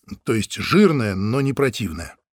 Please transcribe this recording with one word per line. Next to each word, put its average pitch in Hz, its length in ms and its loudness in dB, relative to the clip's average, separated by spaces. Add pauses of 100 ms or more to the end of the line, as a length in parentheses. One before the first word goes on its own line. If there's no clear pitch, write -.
(240)
То 117 100 -2
есть 107 200 -4
жирное, 151 600 2
но 107 260 -2
не 135 120 -2
противное. 95 640 -4 (180)